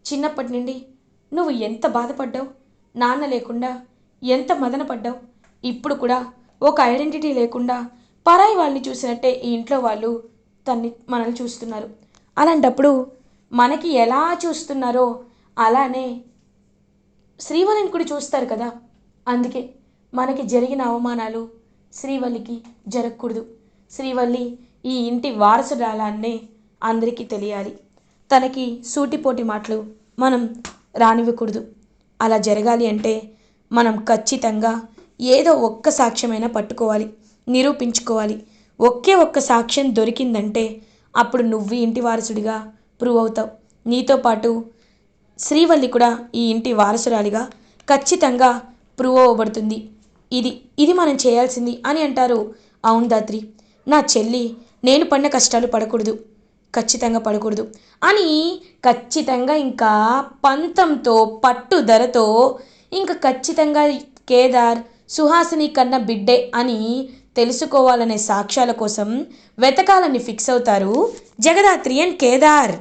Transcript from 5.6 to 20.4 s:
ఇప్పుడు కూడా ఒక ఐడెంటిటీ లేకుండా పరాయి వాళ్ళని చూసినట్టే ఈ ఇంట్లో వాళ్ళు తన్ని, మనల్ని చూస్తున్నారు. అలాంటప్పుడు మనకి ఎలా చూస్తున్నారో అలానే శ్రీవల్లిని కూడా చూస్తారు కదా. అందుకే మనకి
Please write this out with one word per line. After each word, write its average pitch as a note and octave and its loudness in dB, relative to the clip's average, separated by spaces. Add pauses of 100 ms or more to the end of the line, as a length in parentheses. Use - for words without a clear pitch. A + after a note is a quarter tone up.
ఇప్పుడు B3 -6
కూడా B3 -2 (360)
ఒక D4+ 2
ఐడెంటిటీ D4 -2
లేకుండా A#3+ -4 (380)
పరాయి F#4+ 6
వాళ్ళని C#4+ -2
చూసినట్టే B3+ -4
ఈ A#3+ -4
ఇంట్లో A#3 -2
వాళ్ళు A3+ -4 (480)
తన్ని, A#3 -4 (180)
మనల్ని A#3+ -4
చూస్తున్నారు. A3+ -12 (480)
అలాంటప్పుడు C4+ 2 (460)
మనకి C#4+ 0
ఎలా C#4 2
చూస్తున్నారో B3+ -2 (400)
అలానే B3 0 (1160)
శ్రీవల్లిని F#4+ -2
కూడా - -4
చూస్తారు C#4+ -6
కదా. A#3 -6 (560)
అందుకే B3 -4 (440)
మనకి C4 -4